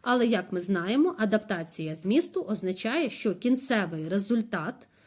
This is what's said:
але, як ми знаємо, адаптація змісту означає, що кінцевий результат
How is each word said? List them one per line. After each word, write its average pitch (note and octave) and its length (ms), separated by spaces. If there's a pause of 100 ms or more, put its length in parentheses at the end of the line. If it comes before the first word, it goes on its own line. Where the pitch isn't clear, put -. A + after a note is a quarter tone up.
але, B3 240
як G3 260
ми F3+ 80
знаємо, G3 580
адаптація F3 760
змісту D#4 460
означає, G#3+ 680
що G3+ 240
кінцевий G3 760
результат G3+ 800 (180)